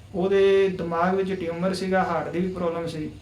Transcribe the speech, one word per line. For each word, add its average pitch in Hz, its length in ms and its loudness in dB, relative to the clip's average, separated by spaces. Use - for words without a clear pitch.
ਉਹਦੇ 196 520 4
ਦਿਮਾਗ 180 480 0
ਵਿੱਚ 190 180 -2
ਟਿਊਮਰ 175 400 -2
ਸੀਗਾ, 185 300 0
ਹਾਰਟ 160 260 -2
ਦੀ 170 100 -4
ਵੀ 185 80 0
ਪ੍ਰੋਬਲਮ 170 400 -4
ਸੀ। 156 220 -8